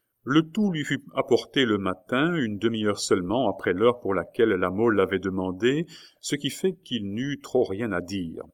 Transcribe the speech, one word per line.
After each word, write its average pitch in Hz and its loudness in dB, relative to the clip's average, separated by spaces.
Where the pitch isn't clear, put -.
Le 156 4
tout 196 -2
lui 151 -2
fut 139 -4
apporté 131 2
le 107 2
matin, 123 -2
une 113 -2
demi-heure 107 0
seulement 101 0
après 98 -2
l'heure 117 2
pour 98 -2
laquelle 110 2
la 92 2
Mole 104 2
l'avait 95 2
demandé, 95 0
ce - -4
qui 143 -4
fait 185 -2
qu'il 101 -6
n'eut 139 -6
trop 127 0
rien 98 -4
à 87 -2
dire. 87 -6